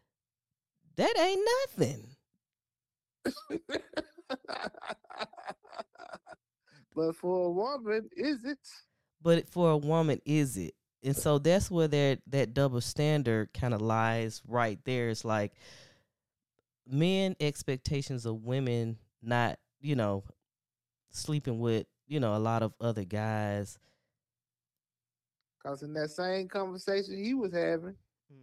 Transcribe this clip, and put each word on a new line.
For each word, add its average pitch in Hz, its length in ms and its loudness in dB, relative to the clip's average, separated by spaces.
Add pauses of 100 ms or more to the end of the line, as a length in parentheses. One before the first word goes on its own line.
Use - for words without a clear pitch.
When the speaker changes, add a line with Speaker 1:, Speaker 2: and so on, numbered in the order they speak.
(960)
Speaker 1:
that 370 220 2
ain't 381 280 4 (220)
nothing. 127 480 -2 (1080)
Speaker 2:
<laughs> - 840 -6 (3000)
But 160 220 0
for 180 300 0
a 175 40 0
woman, 220 680 -2
is 240 280 -2
it? 277 140 -6 (640)
Speaker 1:
But 170 260 4
for 175 220 4
a 151 60 6
woman, 151 480 2
is 143 320 2
it? 87 180 -6 (280)
And 135 140 0
so 147 220 4
that's 165 320 4
where 165 180 4
that, 143 400 4
that 123 260 0
double 131 260 2
standard 131 720 2
kinda 117 260 0
lies 113 680 0
right 113 380 0
there. 123 240 0
It's 113 160 -4
like, 107 280 0 (1400)
men 185 520 2
expectations 139 840 -2
of 110 180 -4
women 120 540 0 (240)
not, 117 360 2 (220)
you 143 160 -2
know, 101 280 0 (840)
sleeping 143 480 -4
with, 117 280 2 (200)
you 147 140 -2
know, 107 160 2
a - 20 2
lot 113 240 2
of 110 180 0
other 110 240 0
guys. 104 760 -2 (1800)
Speaker 2:
'Cause 139 200 -8
in 151 120 -10
that 156 160 -4
same 185 380 -4
conversation 190 720 -4
he 240 120 -2
was 208 180 -2
having, 170 440 0 (460)